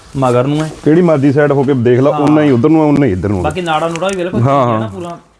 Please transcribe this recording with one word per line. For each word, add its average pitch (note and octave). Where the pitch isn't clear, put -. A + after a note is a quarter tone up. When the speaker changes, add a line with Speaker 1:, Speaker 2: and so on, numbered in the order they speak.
Speaker 1:
ਮਗਰ B2+
ਨੂੰ D3+
ਹੈ। D#3
Speaker 2:
ਕਿਹੜੀ D#3
ਮਰਜ਼ੀ D3
ਸਾਈਡ D3
ਹੋ C#3
ਕੇ C3+
ਦੇਖ A#2+
ਲਾ, C#3
Speaker 1:
ਹਾਂ। D3
Speaker 2:
ਉਨਾ D3+
ਹੀ D3
ਉੱਧਰ A#2+
ਨੂੰ D#3+
ਆ, D#3
ਉਨਾ C#3+
ਹੀ A2
ਇੱਧਰ F#2+
ਨੂੰ G2+
ਆ। -
Speaker 1:
ਬਾਕੀ D#3
ਨਾੜਾਂ E3
ਨੂੜਾਂ E3+
ਵੀ G3
ਬਿਲਕੁਲ F3
Speaker 2:
ਹਾਂ, C#3
Speaker 1:
ਠੀਕ A#2+
ਹੈ A2
ਨਾ, A2
Speaker 2:
ਹਾਂ। G#2
Speaker 1:
ਪੂਰਾ E3+